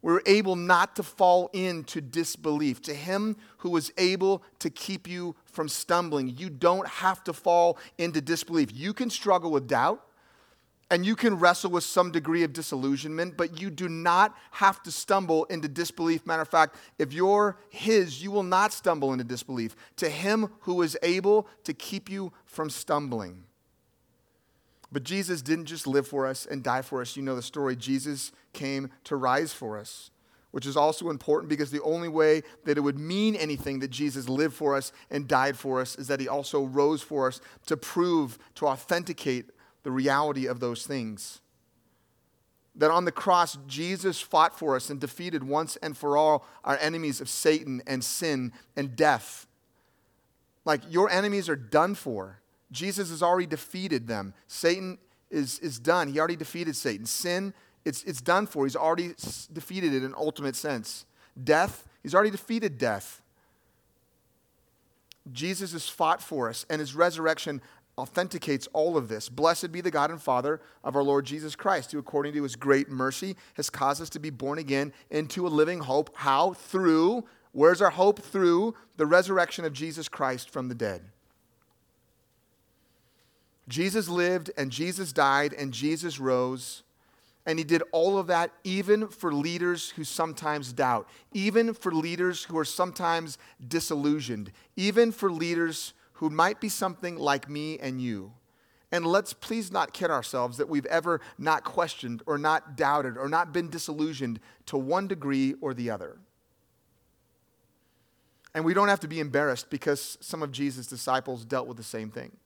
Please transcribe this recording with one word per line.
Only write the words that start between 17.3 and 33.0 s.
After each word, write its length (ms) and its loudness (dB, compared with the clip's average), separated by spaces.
his, 520 2
you 80 -8
will 140 0
not 300 4
stumble 380 0
into 120 -2
disbelief. 520 -6
To 140 0
him 400 0
who 240 -2
is 180 -2
able 460 4
to 100 -6
keep 360 -10
you 240 -8
from 240 -6
stumbling. 760 -4
But 120 -4
Jesus 380 -4
didn't 240 -2
just 220 -8
live 200 2
for 200 -2
us 180 -6
and 160 -6
die 220 0
for 180 -6
us. 140 -8
You 80 -8
know 120 -2
the 60 -6
story. 340 -4
Jesus 560 -4
came 400 -6
to 100 -4
rise 360 2
for 280 -8
us, 320 -18
which 160 -8
is 100 0
also 320 2
important 400 0
because 220 0
the 100 -4
only 260 -2
way 360 6
that 120 2
it 40 0
would 180 0
mean 360 2